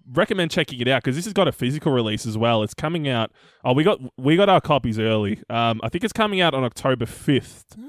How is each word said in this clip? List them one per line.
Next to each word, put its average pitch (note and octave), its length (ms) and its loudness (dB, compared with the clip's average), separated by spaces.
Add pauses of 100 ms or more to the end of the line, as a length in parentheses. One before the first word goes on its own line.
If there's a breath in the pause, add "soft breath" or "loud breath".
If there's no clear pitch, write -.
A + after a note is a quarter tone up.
(120)
recommend F3 380 0
checking D3+ 300 -2
it A#2+ 80 0
out C3 160 2
'cause B2+ 120 -2
this F3 100 -6
has G#3+ 80 -8
got F3+ 140 4
a B2+ 40 0
physical C#3+ 400 -2
release A2 340 -2
as G#2+ 140 -4
well. A2+ 240 2
It's G#2 100 -6
coming D#3 340 -4
out. A2+ 240 -2 (320 soft breath)
Oh, B2+ 100 2
we D3 100 4
got, D#3+ 160 4 (180)
we C#3 180 4
got G3+ 140 4
our F3+ 120 6
copies A#2+ 360 0
early. G#2+ 520 0
Um, A#2 340 0
I A2 60 -4
think F3+ 140 -6
it's A3 100 -4
coming G#3 280 0
out D#3+ 140 2
on C3+ 80 -2
October A#2+ 420 -2
fifth, - 720 -4 (120)